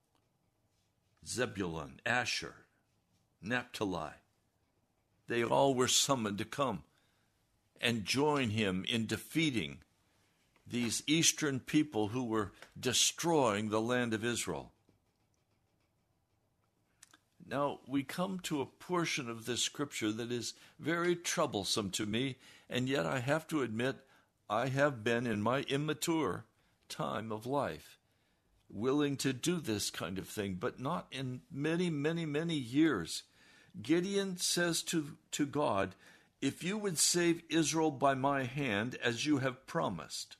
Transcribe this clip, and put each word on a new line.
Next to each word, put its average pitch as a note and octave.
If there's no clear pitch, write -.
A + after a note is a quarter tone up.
Zebulun, F#2
Asher, A#2
Naphtali, F#2+
they A#2
all C#3
were B2
summoned G#2+
to G#2+
come A2+
and A#2
join C#3
him G2+
in A2+
defeating G#2
these A2+
eastern D3
people D3+
who B2+
were A2
destroying A#2
the G#2+
land A#2+
of G#2+
Israel. F#2
Now, C#3
we C3+
come F#3
to D3+
a A#2+
portion D#3+
of A2+
this A#2+
scripture -
that A#2
is A#2+
very E3+
troublesome A2+
to G#2+
me, B2+
and B2+
yet C#3+
I C#3+
have D3
to D3+
admit A#2
I A#2
have C3+
been, A#2+
in G#2
my B2+
immature D3
time A2+
of A2
life, A#2+
willing C3+
to C3
do D#3+
this G#2+
kind F#2
of F2
thing, G2
but E2+
not D3+
in C3
many, E3
many, D#3+
many D#3
years. B2+
Gideon F#3
says F3
to, D#3
to D3+
God, A#2
"If C#3
you F#3+
would G3+
save E3+
Israel D#3
by C#3
my C3+
hand, B2
as A#2+
you D3+
have B2+
promised." A#2+